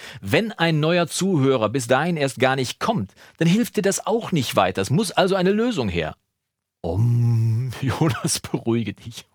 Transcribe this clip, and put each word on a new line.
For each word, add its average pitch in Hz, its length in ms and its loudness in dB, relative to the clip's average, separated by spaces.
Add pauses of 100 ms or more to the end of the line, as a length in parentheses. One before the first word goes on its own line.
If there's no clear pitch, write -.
(200)
Wenn 165 320 0
ein 165 260 0
neuer 165 300 2
Zuhörer 135 600 2
bis 120 180 -4
dahin 156 280 2
erst 139 220 -4
gar 131 160 4
nicht 135 240 -4
kommt, 175 360 -4 (240)
dann 170 100 2
hilft 214 280 2
dir 214 60 0
das 190 240 0
auch 220 240 -2
nicht 143 240 0
weiter. 95 260 2
Es 98 100 -2
muss 180 200 0
also 185 240 2
eine 185 160 2
Lösung 208 380 0
her. 85 260 -4 (680)
Om, 117 920 0
<laughs> - 60 -12
Jonas, 135 580 -2
beruhige 117 540 -2
dich. - 400 -16